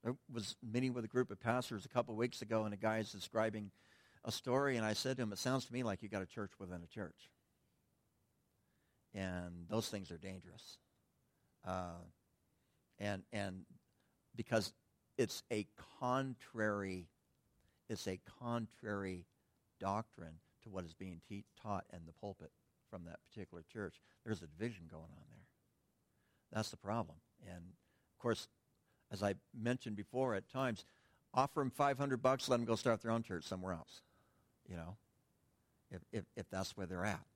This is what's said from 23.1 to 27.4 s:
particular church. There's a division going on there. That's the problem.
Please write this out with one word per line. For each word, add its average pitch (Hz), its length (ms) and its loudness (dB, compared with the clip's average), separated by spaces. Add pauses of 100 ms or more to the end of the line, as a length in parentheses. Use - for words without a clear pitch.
particular 90 340 -12 (100)
church. 101 220 -4 (280)
There's 110 180 0
a 82 60 -12
division 92 420 -6
going 78 140 -12
on - 260 -18
there. - 160 -20 (1080)
That's 107 160 2
the - 80 -12
problem. 98 400 -2 (280)